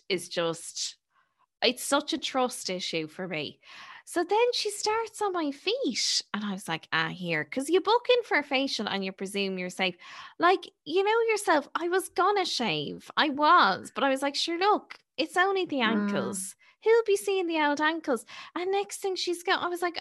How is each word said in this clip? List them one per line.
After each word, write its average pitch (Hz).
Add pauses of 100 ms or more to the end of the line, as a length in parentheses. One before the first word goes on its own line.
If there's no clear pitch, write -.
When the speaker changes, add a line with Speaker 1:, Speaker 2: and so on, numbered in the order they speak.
Speaker 1:
is 175
just, - (640)
it's 247
such 285
a 330
trust -
issue 170
for 180
me. 156 (460)
So -
then 453
she -
starts 427
on 403
my 320
feet 370 (100)
and 208
I 202
was 190
like, 160
"Ah, 160
here," 165
'cause 269
you 359
book 453
in 494
for 381
a 285
facial 262
and 196
you 190
presume 196
you're 180
safe. 180 (420)
Like, 349 (160)
you 370
know 440 (100)
yourself, 370
I 330
was 359
gonna 381
shave. 175
I 277
was, 277
but -
I 277
was 269
like, 285
"Sure, -
look, 381 (180)
it's 320
only 381
the 285
Speaker 2:
Mm. 202
Speaker 1:
ankles. - (280)
Who'll 453
be 403
seeing 381
the 320
old 294
ankles?" 311 (300)
And 359
next 392
thing 381
she's 349
got, 370
I 339
was 349
like, 349